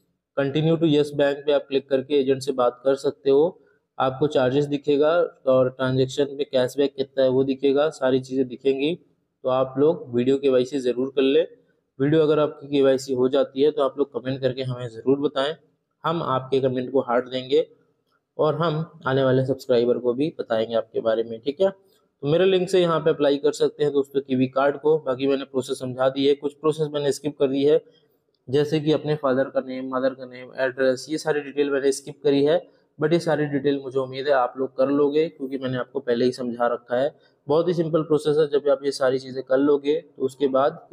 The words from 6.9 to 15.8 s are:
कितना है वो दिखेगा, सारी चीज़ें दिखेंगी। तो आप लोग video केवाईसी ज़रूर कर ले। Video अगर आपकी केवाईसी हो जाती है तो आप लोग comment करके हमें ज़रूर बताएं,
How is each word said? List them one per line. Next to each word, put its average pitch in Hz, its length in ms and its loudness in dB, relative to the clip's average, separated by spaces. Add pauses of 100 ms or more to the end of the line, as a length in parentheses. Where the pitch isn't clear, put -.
कितना 135 280 -2
है 131 60 4
वो 131 140 2
दिखेगा, 139 480 0
सारी 131 280 0
चीज़ें 131 280 -4
दिखेंगी। 135 460 -2 (500)
तो 131 60 -2
आप 131 280 0
लोग 165 260 2 (120)
video 127 220 2
केवाईसी 131 420 0
ज़रूर 123 300 -2
कर 139 140 -2
ले। 139 180 4 (580)
Video 151 220 2
अगर 151 180 2
आपकी 147 280 -2
केवाईसी 135 460 2
हो 127 160 2
जाती 131 320 0
है 151 100 4
तो 147 120 2
आप 135 140 -2
लोग 139 160 -2
comment 127 280 -6
करके 131 220 -2
हमें 123 260 -6
ज़रूर 127 300 0
बताएं, 143 360 -2 (480)